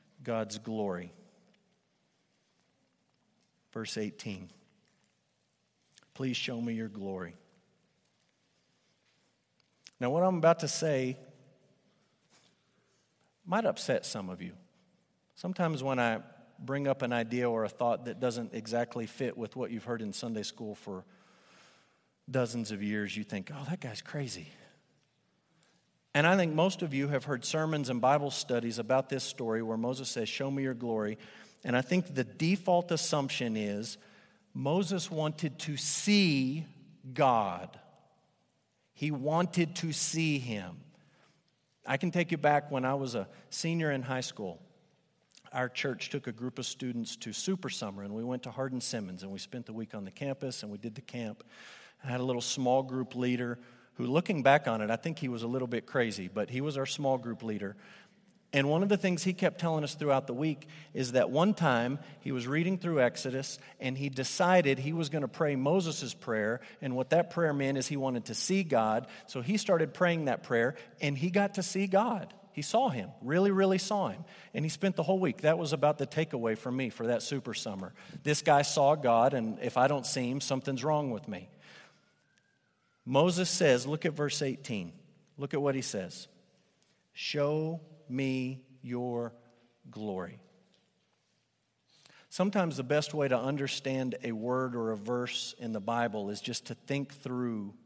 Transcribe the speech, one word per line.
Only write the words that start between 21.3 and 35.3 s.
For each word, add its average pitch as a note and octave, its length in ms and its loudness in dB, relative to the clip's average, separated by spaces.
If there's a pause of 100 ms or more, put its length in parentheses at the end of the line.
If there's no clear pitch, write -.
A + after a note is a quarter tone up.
dozens A#2 400 -2
of G2+ 100 -6
years, G#2 340 -2
you G#2+ 80 -6
think, G2 300 -8
"Oh, C#3+ 120 -10
that E3+ 160 -6
guy's A2+ 200 -10
crazy." G2 460 -8 (1700)
And D3 100 6
I F3+ 120 8
think E3 180 2
most F3+ 260 2
of E3 100 -2
you C#3 180 0
have C#3 160 -2
heard C3 200 -4
sermons D#3 440 0
and B2 120 -2
Bible C#3+ 300 4
studies A#2 480 -2
about C3 300 2
this C3 140 -4
story A2+ 380 -2
where A2+ 160 -2
Moses B2+ 320 -4
says, A2 180 -2
"Show C#3 220 -4
me C#3 140 -2
your C3 100 -2
glory." A2 460 -2 (440)
And B2 120 2
I B2+ 60 6
think F3+ 340 0
the - 80 2
default F3 640 2
assumption C#3 680 0
is G#2+ 440 -4 (560)
Moses D#3+ 560 0
wanted D#3 480 -2